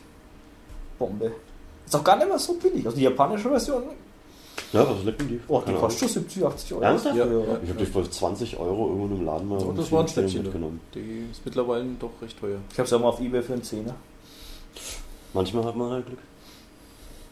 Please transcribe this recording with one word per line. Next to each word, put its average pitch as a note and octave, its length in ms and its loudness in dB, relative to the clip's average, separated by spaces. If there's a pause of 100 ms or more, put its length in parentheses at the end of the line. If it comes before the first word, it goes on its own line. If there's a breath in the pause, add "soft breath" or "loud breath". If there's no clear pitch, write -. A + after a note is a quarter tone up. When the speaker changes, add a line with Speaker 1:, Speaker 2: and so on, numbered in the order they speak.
(1000)
Speaker 1:
Bombe. A2 340 -2 (540)
Ist - 100 0
auch - 80 0
gar F#3 120 8
nicht D#4 120 4
mehr F4+ 100 2
so - 160 -2
billig. F4+ 320 2
Also A#2+ 100 -2
die C3+ 80 4
japanische G#3 440 4
Version. C4 340 2 (880 loud breath)
Speaker 2:
Ja, B2 160 6
was G2 160 -2
liegt A2 160 -2
denn C#3+ 80 -2
die? A#2+ 200 -4
Speaker 1:
Oh, C3+ 120 4
die - 60 -4
Speaker 2:
Keine - 120 2
Speaker 1:
kostet - 240 2
Speaker 2:
Ahnung. B3 120 2
Speaker 1:
schon F3 80 0
siebzig, F#3+ 220 -2
achtzig - 280 -2
Euro. F2+ 100 -4
Speaker 2:
Ernsthaft? E3 340 4
Speaker 1:
Ja. A#2+ 100 6
Speaker 3:
Ja. A#2 60 2 (300)
Speaker 2:
Ich F2 80 -2
hab A2 80 -4
die G2+ 80 0
für F#2 240 0
zwanzig - 460 -2
Euro F#2+ 320 0
irgendwo G2 180 0
in G2+ 60 -2
einem F#2 140 -2
Laden D#2+ 220 -2
mal G2+ 120 0
Speaker 3:
Ja, G2 60 0 (100)
das D#3+ 100 -2
Speaker 2:
im D3 60 -8
Speaker 3:
war D#3+ 80 6
ein D#3+ 80 2
Speaker 2:
Film F#3+ 200 2
Speaker 3:
Schnäppchen, D3 160 -2
Speaker 2:
mitgenommen. E2 360 -4 (140)
Speaker 3:
die A2+ 360 -8
ist - 140 -14
mittlerweile B2 400 0 (160)
doch A#2 100 -8 (120)
recht A2+ 180 -14
teuer. G2+ 180 -4 (140)
Speaker 1:
Ich - 60 -4
hab's B2 140 0
auch A#2 80 8
mal A#2+ 80 4
auf A#2 120 2
eBay B2 220 0
für B2+ 100 -6
einen A#2+ 100 -2
Zehner. A2+ 320 -6 (1400 loud breath)
Speaker 2:
Manchmal F#2+ 300 2
hat A2+ 120 -4
man A#2+ 140 -2
halt B2+ 160 -4
Glück. B2+ 120 -12 (1120 loud breath)